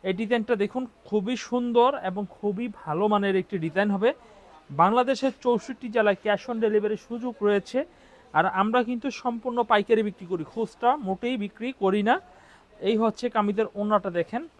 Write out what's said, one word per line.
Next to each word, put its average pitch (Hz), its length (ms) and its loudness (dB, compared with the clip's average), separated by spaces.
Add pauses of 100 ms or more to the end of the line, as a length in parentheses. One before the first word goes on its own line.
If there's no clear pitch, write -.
এই 190 120 -2
ডিজাইনটা 226 340 0 (100)
দেখুন 247 200 -4 (240)
খুবই 214 280 -2 (140)
সুন্দর 240 420 2 (180)
এবং 190 140 -6 (140)
খুবই 208 280 -4 (160)
ভালো 160 300 -2
মানের 196 300 2
একটি 185 140 -8 (100)
ডিজাইন 185 300 0
হবে। 202 140 2 (720)
বাংলাদেশের 247 520 2 (100)
চৌষট্টি 240 520 0
জেলায় 214 280 4
cash 208 280 0
on 233 140 -4
delivery 208 320 2 (100)
সুযোগ 233 260 -6 (140)
রয়েছে। 208 320 2 (580)
আর 165 80 4 (160)
আমরা 226 180 2 (100)
কিন্তু 247 180 -4 (140)
সম্পূর্ণ 233 360 -4 (140)
পাইকারি 220 360 4
বিক্রি 190 240 -10
করি, 170 120 -4 (100)
খুচরা 226 380 0 (160)
মোটেই 240 360 -4
বিক্রি 214 260 -8 (140)
করি 196 260 2
না। 262 60 4 (760)
এই 226 140 2
হচ্ছে 226 220 -2 (100)
কামিজের 208 320 0 (120)
ওড়নাটা 208 300 0 (100)
দেখেন 220 220 -4 (180)